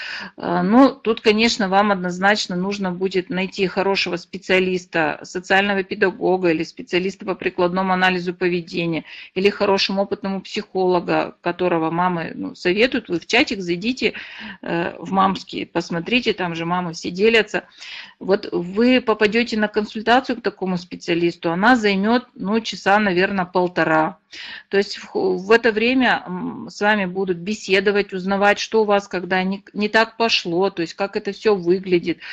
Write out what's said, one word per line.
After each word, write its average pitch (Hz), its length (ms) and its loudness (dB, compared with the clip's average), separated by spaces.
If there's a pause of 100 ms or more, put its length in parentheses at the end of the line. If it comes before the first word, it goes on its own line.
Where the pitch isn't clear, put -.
(380)
А, 175 240 -2
ну, 233 320 6
тут, 220 280 -2
конечно, 220 460 2
вам 202 240 4
однозначно 185 640 0
нужно 190 360 -2
будет 185 400 -2
найти 185 340 -2
хорошего 185 520 0
специалиста, 180 1040 -2
социального 196 600 0
педагога 185 680 0
или 160 120 0
специалиста 185 640 -4
по 190 80 -2
прикладному 180 600 -2
анализу 185 420 0
поведения, 170 680 -2 (300)
или 190 160 4
хорошему 196 540 0
опытному 190 380 -6
психолога, 175 1000 0
которого 175 500 0
мамы, 175 440 -2
ну, - 200 -10
советуют. 214 540 0
Вы 170 100 -2
в - 60 -18
чатик 233 360 0
зайдите, 190 520 -2 (480)
э, 170 380 -4
в 180 120 -12
мамский, 190 540 0
посмотрите, 180 680 -2
там 175 220 -6
же 170 100 -6
мамы 175 280 -4
все - 180 -10
делятся. 208 520 2 (560)
Вот - 320 0
вы 214 500 2
попадёте 220 560 2
на 214 100 2
консультацию 220 720 0
к - 60 -14
такому 190 340 -2
специалисту, 170 760 -2
она 208 240 4
займёт, 214 500 2 (100)
ну, 202 260 -2
часа, 202 380 2
наверное, 190 460 0
полтора. 170 720 0 (520)
То 196 80 0
есть 202 200 0
в, 190 400 -2
в 190 140 0
это 233 200 4
время, 233 560 2
м, - 420 -10
с - 120 -12
вами 208 240 2
будут 185 320 -4
беседовать, 196 760 0
узнавать, 196 460 2
что 220 220 0
у 214 40 2
вас 202 220 2
когда 185 360 -2
не, 196 200 -4 (100)
не 208 160 -2
так 226 280 2
пошло, 196 520 0
то 175 120 -6
есть 160 120 -6
как 196 240 -4
это 208 160 -6
всё 208 220 2
выглядит, 180 640 0 (140)